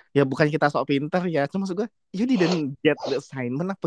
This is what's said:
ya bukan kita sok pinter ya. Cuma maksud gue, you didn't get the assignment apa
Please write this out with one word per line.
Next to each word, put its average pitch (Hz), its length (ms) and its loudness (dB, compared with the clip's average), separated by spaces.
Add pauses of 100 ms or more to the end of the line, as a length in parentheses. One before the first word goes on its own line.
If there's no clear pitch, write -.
(160)
ya 139 80 6
bukan 135 240 0
kita 147 240 2
sok 131 160 0
pinter 147 400 0
ya. 156 240 0
Cuma 196 160 -4
maksud 180 160 -6
gue, 240 40 -6 (280)
you 190 80 0
didn't 170 560 2
get 151 240 4
the 135 160 -2
assignment 135 480 -6
apa 196 200 -8